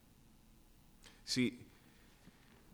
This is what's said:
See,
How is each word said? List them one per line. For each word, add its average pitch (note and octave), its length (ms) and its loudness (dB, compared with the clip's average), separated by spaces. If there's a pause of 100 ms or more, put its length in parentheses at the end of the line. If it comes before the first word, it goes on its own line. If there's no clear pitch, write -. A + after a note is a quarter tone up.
(1200)
See, - 360 2 (1160)